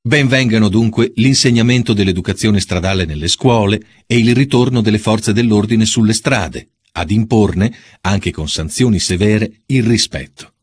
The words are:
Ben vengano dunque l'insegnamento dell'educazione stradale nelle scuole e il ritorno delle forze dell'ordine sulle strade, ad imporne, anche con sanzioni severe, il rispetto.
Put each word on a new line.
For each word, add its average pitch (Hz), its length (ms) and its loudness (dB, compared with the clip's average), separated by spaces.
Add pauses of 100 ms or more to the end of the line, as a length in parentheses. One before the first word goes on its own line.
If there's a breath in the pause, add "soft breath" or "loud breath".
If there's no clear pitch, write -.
Ben 135 280 0
vengano 113 400 2
dunque 113 480 0
l'insegnamento 120 760 2
dell'educazione 98 680 0
stradale 92 440 -2
nelle 76 240 -6
scuole 110 540 0 (240 loud breath)
e 123 100 0
il 117 160 4
ritorno 123 480 2
delle 107 180 2
forze 110 340 -2
dell'ordine 110 540 2
sulle 110 260 2
strade, 110 560 -4 (240)
ad 85 180 -6
imporne, 104 640 0 (280 loud breath)
anche 92 280 -2
con 78 180 -8
sanzioni 90 520 -2
severe, 107 680 -2
il 131 160 0
rispetto. - 800 -4